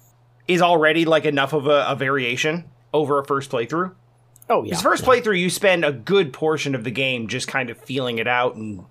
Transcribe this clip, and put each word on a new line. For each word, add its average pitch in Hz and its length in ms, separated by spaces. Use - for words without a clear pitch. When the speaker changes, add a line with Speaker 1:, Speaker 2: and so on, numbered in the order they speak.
Speaker 1:
is 175 120
already, 165 440
like, 156 200
enough 139 280
of 147 160
a, 143 200
a 135 60
variation 135 680
over 143 280
a 139 40
first 135 240
playthrough. 156 460
Speaker 2:
Oh, 170 140
yeah. - 100
Speaker 1:
'Cause 165 80
first 320 220
Speaker 2:
Yeah. - 60
Speaker 1:
playthrough, 220 280
you 180 120
spend 175 340
a 151 80
good 143 400
portion 151 420
of 117 80
the 117 80
game 123 380
just 123 180
kind 127 240
of 113 80
feeling 127 400
it 113 80
out 123 300
and 104 340